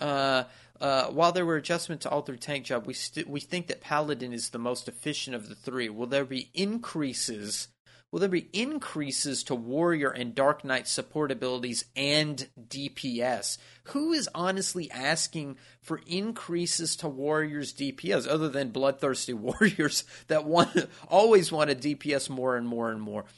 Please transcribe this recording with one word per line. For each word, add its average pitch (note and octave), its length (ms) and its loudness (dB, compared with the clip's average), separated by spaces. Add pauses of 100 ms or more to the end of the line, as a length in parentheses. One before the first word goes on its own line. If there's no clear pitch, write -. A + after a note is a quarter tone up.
Uh, C3+ 440 4 (360)
uh, C3+ 280 4
"While E3+ 220 6
there F3+ 160 2
were E3 100 2
adjustments D#3+ 480 -2
to - 60 -4
all D3 120 0
three C3 160 -10
tank C#3+ 260 -6
job, A#2+ 220 -2
we C3 80 -6
st-, - 340 -6
we C#3+ 100 -6
think F3 300 -6
that - 140 -6
Paladin D3 500 -2
is A#2 180 -6
the B2 80 -8
most A#2+ 300 -2
efficient C3+ 480 -6
of G#2+ 120 -10
the A2+ 60 -14
three. B2 360 -4
Will A#2 180 -4
there C#3 160 2
be C3 300 -8
increases? D3 1120 -4 (420)
Will E3+ 80 -4
there G3 100 4
be F3 240 0
increases D3+ 920 -2
to C#3+ 100 -2
Warrior C#3+ 560 2
and B2 240 -6
Dark C#3 300 4
Knight C3 240 0
support C#3+ 420 -2
abilities B2+ 540 -2 (100)
and C#3+ 540 0 (200)
D C#3 200 -8
P A#2+ 340 -4
S?" A#2+ 360 -2 (260)
Who D4+ 280 0
is C#4 220 0
honestly F#3 560 -2
asking C#3+ 640 -2 (260)
for - 260 -6
increases F3 880 -2
to E3 120 -6
Warrior's D3 640 -2
D C#3 200 -4
P E3+ 200 -4
S C#3 140 2
other D#3 220 2
than C3+ 220 -2
bloodthirsty C3 640 0
<laughs> - 0 -
warriors D3 680 2 (240)
that D#3 180 2
want, E3+ 300 4 (320)
always G3 460 8
want D3+ 180 4
to C3+ 60 4
D C#3+ 180 -2
P D3 180 -2
S C#3 160 0
more B2+ 280 0
and A#2+ 100 -2
more A#2 240 -2
and A2 100 -6
more? G#2 240 -6 (140)